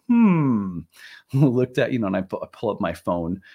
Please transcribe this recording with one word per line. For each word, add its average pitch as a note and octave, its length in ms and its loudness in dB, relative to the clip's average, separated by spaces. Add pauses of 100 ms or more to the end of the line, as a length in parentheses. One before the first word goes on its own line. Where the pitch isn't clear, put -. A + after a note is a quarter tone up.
"Hmm," C#3 720 2 (260)
<laughs> - 280 -18
looked B2+ 440 2
at, B2 140 0
you B2+ 60 -2
know, G#2+ 80 -2
and F#2+ 100 -2
I F#2+ 60 -2
pu-, - 200 -8
I F#2 100 -10
pull A2 180 -4
up - 100 -6
my F2 140 -4
phone. F2 460 -4 (140)